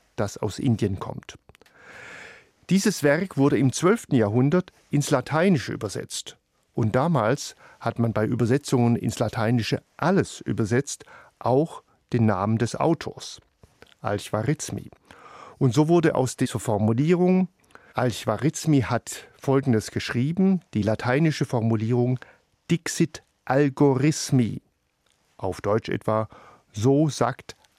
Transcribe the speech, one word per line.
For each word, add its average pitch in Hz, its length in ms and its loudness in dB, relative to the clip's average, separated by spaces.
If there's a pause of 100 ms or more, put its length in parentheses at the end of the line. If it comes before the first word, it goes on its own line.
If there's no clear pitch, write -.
(160)
das - 200 -4
aus - 220 -6
Indien 110 400 0
kommt. - 400 -14 (1300)
Dieses 190 340 2
Werk 156 320 2
wurde 139 200 4
im 123 160 4
zwölften 180 440 0
Jahrhundert 127 560 2 (180)
ins 147 200 0
Lateinische 147 600 0
übersetzt. - 680 -10 (360)
Und 113 220 0
damals 135 580 0 (240)
hat - 220 -4
man 113 120 0
bei 110 140 0
Übersetzungen 120 720 2
ins - 240 -2
Lateinische 117 600 0 (160)
alles 165 440 0
übersetzt, - 640 -2 (340)
auch 135 460 -2 (280)
den 113 140 2
Namen 107 320 0
des 113 160 -2
Autors, - 680 -4 (600)
Al-Chwarizmi. 107 880 -4 (680)
Und 131 160 2
so 151 120 4
wurde 165 300 2
aus 131 200 -2
dieser 127 220 -4
Formulierung, 156 880 2 (480)
Al-Chwarizmi 123 840 0
hat - 480 -4 (120)
Folgendes 135 520 0
geschrieben, 165 680 0 (140)
die 104 80 0
lateinische 127 600 0
Formulierung 120 760 0 (500)
Dixit - 540 -2 (220)
Algorithmi, 135 1160 2 (760)
auf 95 240 -6
Deutsch 107 280 0
etwa, 110 400 -2 (440)
so 139 360 2
sagt - 460 -4 (240)